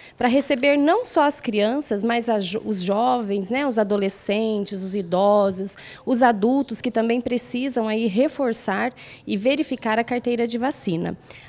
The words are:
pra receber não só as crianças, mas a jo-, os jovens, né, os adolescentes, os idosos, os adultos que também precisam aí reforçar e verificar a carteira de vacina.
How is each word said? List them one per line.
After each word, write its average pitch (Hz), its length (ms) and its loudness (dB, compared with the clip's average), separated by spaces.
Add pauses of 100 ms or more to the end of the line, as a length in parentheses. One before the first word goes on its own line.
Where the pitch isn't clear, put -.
(160)
pra 247 120 0
receber 277 500 2
não 339 260 4
só 320 200 2
as 285 180 2
crianças, 214 600 0
mas 233 260 0
a 220 100 2
jo-, 196 240 -4
os 208 200 -2
jovens, 202 640 0
né, 269 160 0
os 226 140 0
adolescentes, 202 1040 0
os 190 100 -6
idosos, 196 840 2 (300)
os 240 160 2
adultos 240 600 2
que 240 100 -2
também 233 280 2
precisam 247 680 -2
aí 220 180 0
reforçar 233 880 0 (320)
e 214 100 -4
verificar 233 600 0
a 233 60 0
carteira 240 420 -2
de 233 140 -4
vacina. 175 580 -2 (320)